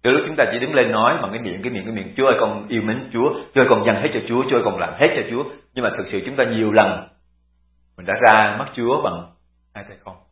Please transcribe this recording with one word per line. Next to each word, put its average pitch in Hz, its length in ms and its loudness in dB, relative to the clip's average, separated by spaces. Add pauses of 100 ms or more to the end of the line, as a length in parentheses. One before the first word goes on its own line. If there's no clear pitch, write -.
Từ 127 100 2
lúc 147 160 4
chúng - 80 -8
ta 131 160 4
chỉ 117 80 -4
đứng 143 140 -4
lên 117 180 4
nói 117 300 2
bằng 98 100 -6
cái 117 100 -8
miệng, 95 220 -8
cái 120 80 -4
miệng, 98 140 -6
cái 113 80 -8
miệng, 92 240 -8
"Chúa 135 80 2
ơi, 123 140 4
con 104 280 -2
yêu 113 140 -2
mến 117 320 -4
Chúa, 127 200 0 (200)
Chúa 135 80 4
ơi, 117 80 4
con 104 180 4
dâng 101 140 0
hết 151 120 -2
cho 120 140 -2
Chúa, 123 220 -2
Chúa 135 60 2
ơi, 113 100 4
con 92 140 -2
làm 87 140 -4
hết 151 220 4
cho 123 140 -2
Chúa." 123 140 -4 (300)
Nhưng 127 100 -4
mà 107 140 2
thực 101 140 -6
sự 95 140 -4
chúng - 100 -8
ta - 80 2
nhiều 110 280 0
lần 98 360 2 (880)
mình 87 80 -16
đã 92 80 -2 (120)
ra 107 320 6
mắt 139 180 -6
Chúa 127 260 0
bằng 87 260 -6 (480)
hai 104 140 -14
tay 98 140 -20
không. 95 120 -18 (160)